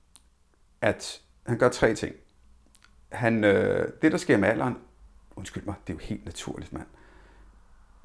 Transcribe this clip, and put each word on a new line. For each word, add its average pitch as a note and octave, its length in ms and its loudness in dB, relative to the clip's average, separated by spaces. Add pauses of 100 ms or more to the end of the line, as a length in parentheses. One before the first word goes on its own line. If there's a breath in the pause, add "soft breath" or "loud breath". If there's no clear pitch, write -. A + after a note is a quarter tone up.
(800)
at - 400 -2 (260)
han A#2+ 120 -2
gør B2+ 100 6
tre A#2 260 2
ting. - 200 -6 (960)
Han, A2+ 320 0
øh, G2 440 4 (140)
det, D#3 100 6
der F3 60 0
sker C#3 180 2
med G2 120 4
alderen, B2 280 0 (600)
undskyld - 280 -12
mig, G2 100 -6 (120)
det F2+ 60 -6
er D#2 40 -6
jo - 100 -12
helt - 180 -8
naturligt, - 480 -12
mand. - 140 -12 (1200 soft breath)